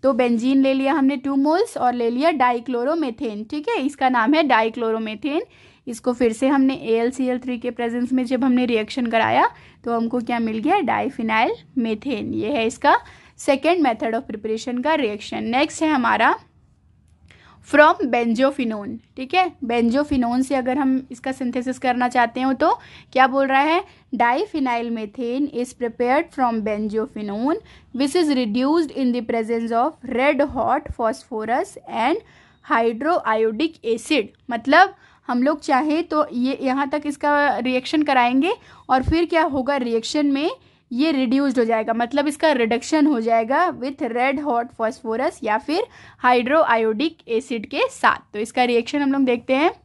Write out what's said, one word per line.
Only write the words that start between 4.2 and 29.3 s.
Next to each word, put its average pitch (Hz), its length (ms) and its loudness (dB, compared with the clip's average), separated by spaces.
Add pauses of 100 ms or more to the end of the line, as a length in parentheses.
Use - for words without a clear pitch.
है 320 80 4
dichloromethane। 226 1000 0 (460)
इसको 247 240 -4
फिर 240 200 2
से 262 160 0
हमने 269 260 4
एएलसीएल 247 640 0
थ्री 247 200 -6
के 247 120 -6
प्रेजेंस 240 420 -4
में 254 120 0
जब 254 200 0
हमने 247 220 4
रिएक्शन 226 400 -2
कराया, 226 440 2 (340)
तो 233 120 -2
हमको 233 240 0
क्या 233 180 -4
मिल 220 200 -2
गया, 302 180 2
diphenyl 226 760 0 (280)
methane। 220 560 -4
ये 214 160 -2
है 233 160 0
इसका 311 320 2 (400)
सेकेंड 294 480 2
method 226 280 -2
of 226 160 -2
preparation 220 540 -6
का 311 100 2
रिएक्शन। 214 500 -4
नेक्स्ट 269 380 0
है 320 60 2
हमारा 247 500 2 (1300)
from 302 260 6 (120)
benzophenone, 233 880 -2 (200)
ठीक 262 180 -8
है। 359 180 2 (120)
benzophenone 240 800 0
से 269 120 -2
अगर 254 240 0
हम 262 340 0
इसका 262 200 -8
सिंथेसिस 254 460 -4
करना 247 300 0
चाहते 240 320 0
हो 262 120 0
तो 320 260 2 (340)
क्या 254 140 6
बोल 269 200 2
रहा 269 140 2
है, 320 240 2 (300)
diphenyl 247 840 0
methane 240 560 -4
is 247 200 -6
prepared 247 640 -2
from 233 240 0
benzophenone 214 960 -4 (400)
which 277 200 0
is 302 180 2
reduced 254 600 0
in 254 160 0
the 240 180 -2